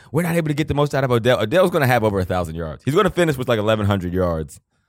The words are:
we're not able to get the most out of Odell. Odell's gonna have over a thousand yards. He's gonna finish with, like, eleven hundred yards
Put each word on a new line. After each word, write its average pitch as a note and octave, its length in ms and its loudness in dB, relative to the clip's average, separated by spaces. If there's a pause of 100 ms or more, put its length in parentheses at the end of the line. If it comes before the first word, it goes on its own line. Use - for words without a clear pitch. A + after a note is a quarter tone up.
(120)
we're D#3+ 100 0
not E3+ 140 -2
able E3 120 0
to D3+ 60 -2
get D3 140 -2
the D3 60 -4
most C#3+ 200 0
out C3+ 100 0
of B2+ 60 -2
Odell. A#2+ 300 2
Odell's E3 300 2
gonna D#3+ 160 0
have A#2+ 180 2
over G2+ 160 0
a F#2 40 -2
thousand F2 320 -4
yards. D#2+ 280 -10
He's C#3 100 -2
gonna F#3+ 160 2
finish D#3+ 280 0
with, A#2+ 100 -4
like, A#2 100 2
eleven G#2+ 280 0
hundred F#2+ 260 0
yards E2+ 480 -2 (280)